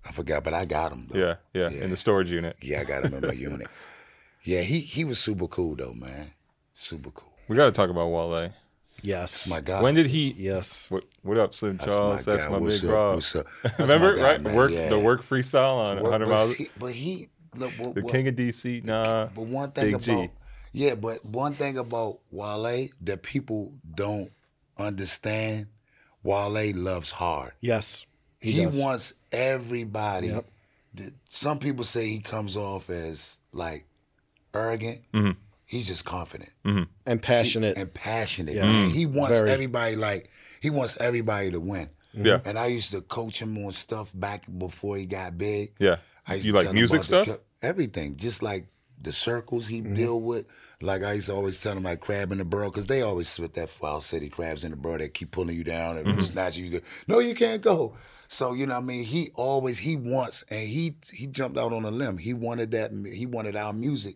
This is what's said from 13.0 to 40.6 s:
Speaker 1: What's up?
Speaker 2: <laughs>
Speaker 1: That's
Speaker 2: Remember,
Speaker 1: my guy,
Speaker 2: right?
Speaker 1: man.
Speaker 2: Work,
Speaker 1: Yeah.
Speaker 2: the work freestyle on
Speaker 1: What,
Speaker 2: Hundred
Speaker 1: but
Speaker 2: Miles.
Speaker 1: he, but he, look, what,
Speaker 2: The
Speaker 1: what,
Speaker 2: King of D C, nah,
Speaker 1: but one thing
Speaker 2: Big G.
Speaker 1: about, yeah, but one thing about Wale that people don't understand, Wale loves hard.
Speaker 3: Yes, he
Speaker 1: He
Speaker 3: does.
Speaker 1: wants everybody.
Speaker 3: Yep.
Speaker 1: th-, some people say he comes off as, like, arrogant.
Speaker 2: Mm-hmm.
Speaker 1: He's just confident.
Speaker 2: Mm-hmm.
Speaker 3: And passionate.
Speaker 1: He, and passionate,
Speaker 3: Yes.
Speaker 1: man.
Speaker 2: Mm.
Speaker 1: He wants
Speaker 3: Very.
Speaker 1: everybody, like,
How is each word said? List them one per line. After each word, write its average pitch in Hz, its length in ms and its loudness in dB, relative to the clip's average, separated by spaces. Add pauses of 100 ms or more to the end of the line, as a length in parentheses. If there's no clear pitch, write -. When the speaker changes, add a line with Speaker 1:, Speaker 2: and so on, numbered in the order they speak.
Speaker 1:
What's 85 200 -2
up? 76 200 -2
Speaker 2:
<laughs> - 80 -18
Speaker 1:
That's - 160 -2
Speaker 2:
Remember, 160 360 8
Speaker 1:
my - 60 2
guy, 131 100 8
Speaker 2:
right? 147 100 2
Speaker 1:
man. 107 140 0
Speaker 2:
Work, 127 160 8
Speaker 1:
Yeah. 82 180 0
Speaker 2:
the 107 100 6
work 120 280 6
freestyle 131 480 4
on 101 260 0
Speaker 1:
What, 110 100 4
Speaker 2:
Hundred 110 160 4
Speaker 1:
but 113 60 4
Speaker 2:
Miles. 110 220 4
Speaker 1:
he, - 140 -6 (100)
but 123 140 -6
he, 151 360 -8 (260)
look, 127 180 -6
what, 117 220 -6
Speaker 2:
The 101 60 -2
Speaker 1:
what, 117 120 -2
Speaker 2:
King 131 140 4
of 131 80 0
D 123 160 0
C, 120 320 -6
nah, 110 440 2
Speaker 1:
but 110 180 -8
one 135 260 -4
thing 110 200 2
Speaker 2:
Big 101 100 0
G. 117 120 0
Speaker 1:
about, 90 160 2 (420)
yeah, 131 240 2
but 113 300 -6
one 127 280 -2
thing 139 240 -2
about 117 420 -4 (120)
Wale 110 560 -4 (140)
that 92 220 -4
people 110 500 -4 (200)
don't 101 380 -2 (460)
understand, 107 880 -4 (560)
Wale 104 520 0
loves 90 360 -4
hard. 73 400 -2 (100)
Speaker 3:
Yes, 113 440 -2 (340)
he 110 140 -2
Speaker 1:
He 165 120 4
Speaker 3:
does. 147 100 0
Speaker 1:
wants 135 380 0 (180)
everybody. 113 1000 -2
Speaker 3:
Yep. 117 160 -4 (500)
Speaker 1:
th-, 98 180 -14 (160)
some 143 300 -2
people 127 240 -2
say 113 240 -2
he 107 120 -4
comes 104 380 -6
off 98 320 -6
as, 82 480 -8 (160)
like, 80 320 -8 (680)
arrogant. 113 480 -2 (120)
Speaker 2:
Mm-hmm. 104 180 4 (340)
Speaker 1:
He's 117 200 -6
just 92 200 -6
confident. - 440 -10 (160)
Speaker 2:
Mm-hmm. 98 180 2 (220)
Speaker 3:
And 117 160 0
passionate. 113 540 4
Speaker 1:
He, 95 60 -6
and 92 120 -8
passionate, 104 600 -4
Speaker 3:
Yes. 101 100 4
Speaker 1:
man. 104 240 6
Speaker 2:
Mm. - 40 0
Speaker 1:
He 165 120 2
wants 135 320 4
Speaker 3:
Very. 107 140 6
Speaker 1:
everybody, 120 460 0
like, 104 320 -2 (320)